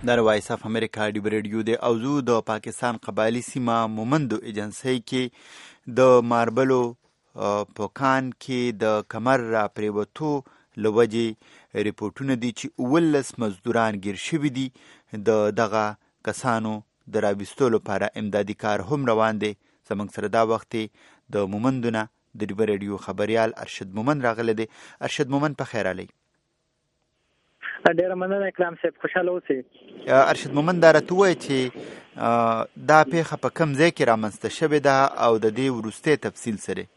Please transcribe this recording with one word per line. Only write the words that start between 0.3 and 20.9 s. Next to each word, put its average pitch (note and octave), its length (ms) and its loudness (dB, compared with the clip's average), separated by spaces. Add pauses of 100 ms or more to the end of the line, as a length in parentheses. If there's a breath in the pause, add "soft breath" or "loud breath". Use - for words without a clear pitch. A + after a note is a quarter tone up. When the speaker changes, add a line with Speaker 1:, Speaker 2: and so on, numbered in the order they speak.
Speaker 1:
اف A2+ 160 -4
امریکا A2 480 -4
ډیو G#2 160 -4
راډیو G#2+ 340 -4
دی A2+ 80 0 (140)
او - 20 2 (140)
زه C#3+ 240 -2
د A#2+ 180 2
پاکستان A2+ 500 -4 (120)
قبایلي A2 400 0
سیمه A#2+ 280 -2 (220)
مومندو A#2+ 400 0 (100)
ایجنسۍ G#2+ 480 -4 (140)
کې - 920 -8
د B2+ 160 8 (160)
ماربلو، A#2+ 540 2
آه، G#2 760 -6 (160)
په G#2 200 -6
کان C3 320 0
کې B2 540 -4
د G#2+ 120 2 (180)
کمر A#2+ 360 2
را A2 120 2 (120)
پریوتو G#2+ 560 -4 (540 soft breath)
له G#2+ 120 2
وجې A#2 300 4 (600 soft breath)
ریپورټونه A#2 580 -4
دي A#2+ 140 -2
چې - 60 -10 (200)
اوولس D3 460 2 (140)
مزدوران A2 600 0
ګیر F#2+ 180 -6
شوي D3 320 -2
دي. C3 100 -4 (640 soft breath)
د G#2 180 4 (140)
دغه G#2+ 220 0 (440)
کسانو A2 460 -2 (400)
د G#2 140 2
راویستو G2+ 500 0
لپاره G2 340 -2 (100)
امدادي G2+ 440 -4
کار G2+ 240 -2
هم C3+ 240 0
روان A2 320 0
دی. G#2 80 -4 (340)
زموږ G2+ 300 -6
سره G#2 180 -2
دا A2+ 160 4
وخت A2 300 -4 (520 soft breath)